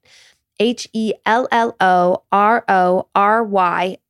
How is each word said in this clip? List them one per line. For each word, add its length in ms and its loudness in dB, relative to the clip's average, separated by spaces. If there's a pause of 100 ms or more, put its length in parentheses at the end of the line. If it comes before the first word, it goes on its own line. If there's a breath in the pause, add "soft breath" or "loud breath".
(600 soft breath)
H 340 -4
E 200 -4 (120)
L 260 0
L 280 0
O 520 2
R 360 2
O 480 0
R 280 2
Y 540 -2 (120)